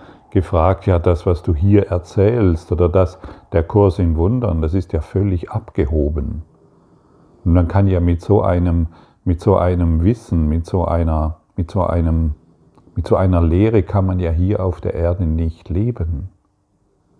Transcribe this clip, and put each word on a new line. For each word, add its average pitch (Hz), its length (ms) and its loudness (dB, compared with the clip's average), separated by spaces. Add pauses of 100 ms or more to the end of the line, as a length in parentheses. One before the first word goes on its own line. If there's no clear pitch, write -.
(320)
gefragt, 90 540 0
„Ja, 90 140 2
das, 82 260 0
was 87 180 0
du 90 100 0
hier 98 340 2
erzählst 98 840 0
oder 87 180 2
das, 90 300 0 (320)
der 85 120 0
Kurs 101 360 2
in 85 160 0
Wundern, 90 460 0
das 80 120 -2
ist 95 200 -4
ja 87 80 -2
völlig 95 500 -4
abgehoben.“ 76 920 -4 (1000)
Und 87 100 2
man 87 140 4
kann 98 200 2
ja 92 120 2
mit 87 220 0
so 104 200 2
einem, 87 460 0 (380)
mit 85 160 -2
so 95 160 2
einem 87 460 0
Wissen, 87 440 0
mit 80 180 -2
so 87 200 -2
einer, 80 520 -2 (180)
mit - 160 -6
so 95 120 -2
einem, 82 520 0 (600)
mit 82 120 -6
so 110 80 2
einer 90 260 2
Lehre 95 420 2
kann 98 220 -2
man 92 140 -2
ja 85 120 -2
hier 92 320 -2
auf 92 180 -2
der - 120 -4
Erde 87 320 -2
nicht 80 440 -4
leben. 90 600 -4 (920)